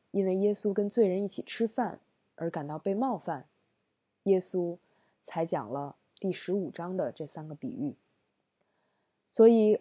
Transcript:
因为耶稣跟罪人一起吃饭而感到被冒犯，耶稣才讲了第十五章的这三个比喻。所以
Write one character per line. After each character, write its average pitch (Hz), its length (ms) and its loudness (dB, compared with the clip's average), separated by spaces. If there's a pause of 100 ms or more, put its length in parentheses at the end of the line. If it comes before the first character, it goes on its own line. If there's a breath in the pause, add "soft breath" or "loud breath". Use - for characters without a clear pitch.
因 196 160 0
为 185 120 2
耶 202 180 2
稣 202 180 -2
跟 202 160 0
罪 220 180 4
人 185 160 0
一 202 40 -4
起 - 160 -10
吃 - 240 -4
饭 185 320 -6 (360)
而 165 140 -6
感 160 160 -8
到 151 140 -10
被 196 160 -2
冒 233 240 -2
犯， 139 260 -8 (800)
耶 196 160 4
稣 175 400 -4 (480)
才 165 180 -4
讲 143 240 -4
了 143 260 -8 (240)
第 196 120 -2
十 175 220 -6
五 190 180 -4
章 180 260 -8
的 156 140 -2
这 156 160 -12
三 156 200 -14
个 156 60 -14
比 143 140 -10
喻。 131 280 -6 (1300)
所 226 180 8
以 220 340 6